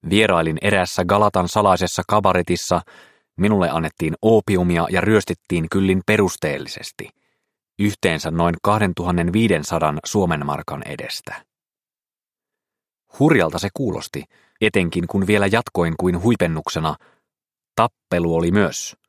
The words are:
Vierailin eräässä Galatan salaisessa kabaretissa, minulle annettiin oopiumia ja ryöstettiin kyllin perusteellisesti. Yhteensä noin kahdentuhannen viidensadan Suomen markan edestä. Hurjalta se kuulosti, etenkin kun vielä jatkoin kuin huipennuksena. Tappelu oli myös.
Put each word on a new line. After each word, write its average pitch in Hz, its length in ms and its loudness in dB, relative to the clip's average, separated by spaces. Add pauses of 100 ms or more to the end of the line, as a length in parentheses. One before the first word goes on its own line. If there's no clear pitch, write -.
Vierailin 85 520 4
eräässä 95 440 0
Galatan 101 440 2
salaisessa 98 580 2
kabaretissa, 90 720 0 (560)
minulle 95 320 2
annettiin 80 520 -4
oopiumia 90 720 2
ja 90 100 0
ryöstettiin 90 720 0
kyllin 95 340 0
perusteellisesti. - 1040 -2 (720)
Yhteensä 87 520 -2
noin 85 320 2
kahdentuhannen 87 720 0
viidensadan 80 720 0
Suomen 82 400 0
markan 71 420 -8
edestä. - 580 -12 (1700)
Hurjalta 92 400 4
se 98 140 -4
kuulosti, - 500 -8 (380)
etenkin 87 460 0
kun 98 200 -2
vielä 101 240 2
jatkoin 87 480 0
kuin 90 220 0
huipennuksena. 82 720 -2 (800)
Tappelu 87 600 0
oli 85 160 0
myös. 98 440 -2 (140)